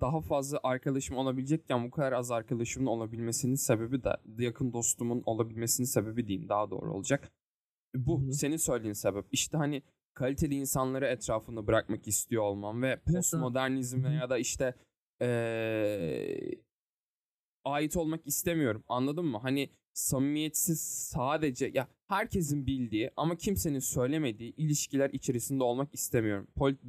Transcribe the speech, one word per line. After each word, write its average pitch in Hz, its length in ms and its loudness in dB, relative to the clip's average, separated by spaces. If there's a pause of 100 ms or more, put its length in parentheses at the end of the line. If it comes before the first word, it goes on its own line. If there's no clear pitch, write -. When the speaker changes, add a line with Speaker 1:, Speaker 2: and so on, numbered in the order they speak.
Speaker 1:
daha 151 200 2
fazla 143 420 0
arkadaşım 131 540 0
olabilecekken 131 680 0
bu 127 40 -10
kadar 135 220 0
az 123 180 0
arkadaşımın 117 560 0
olabilmesinin 117 680 0
sebebi 120 480 2
de, - 140 0 (260)
yakın 120 300 -2
dostumun 120 520 0
olabilmesinin 117 600 0
sebebi 110 400 -4
diyeyim 95 220 -4
daha 104 220 0
doğru 104 220 -4
olacak. 117 380 -2 (640)
Bu 135 260 0
Speaker 2:
Hı 135 60 0
hı. 131 60 -4
Speaker 1:
senin 147 240 0
söylediğin 117 360 0
sebep. 101 380 0
İşte - 260 0
hani 147 260 0 (300)
kaliteli 139 420 0
insanları 135 500 0
etrafında 117 640 -2
bırakmak 110 400 2
istiyor 110 360 0
olmam 104 380 -2
ve 131 60 2
Speaker 2:
Evet, 127 180 -2 (100)
Speaker 1:
postmodernizme 131 960 0
Speaker 2:
hı - 20 2
hı. - 20 2
Speaker 1:
ya 127 160 -2
da 127 80 2
işte, 127 380 -2 (460)
eee, 107 1300 0 (1120)
ait 147 320 0
olmak 160 300 0
istemiyorum. 143 600 2
Anladın 139 380 2
mı? 139 160 0
Hani 131 280 0 (240)
samimiyetsiz 147 880 0 (300)
sadece 139 600 0
ya 127 140 0 (200)
herkesin 165 600 0
bildiği 120 500 0
ama 160 180 0
kimsenin 170 440 0
söylemediği 127 760 0
ilişkiler 139 540 2
içerisinde 135 540 0
olmak 127 300 0
istemiyorum. 104 600 0
Pol-, 139 200 4 (140)